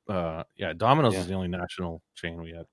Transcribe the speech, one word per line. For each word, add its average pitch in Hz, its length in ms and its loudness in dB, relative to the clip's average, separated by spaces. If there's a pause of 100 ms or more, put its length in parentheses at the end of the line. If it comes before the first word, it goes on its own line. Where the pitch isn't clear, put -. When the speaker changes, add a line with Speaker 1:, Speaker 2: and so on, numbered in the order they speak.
Speaker 1:
uh, 82 360 -2 (100)
yeah, 87 200 -4
Domino's 117 400 6
Speaker 2:
Yeah. 95 60 0
Speaker 1:
is 90 80 -2
the 95 60 -2
only 92 140 -2
national 87 540 -4 (120)
chain 85 280 -8
we 82 100 -12
had. 82 200 -14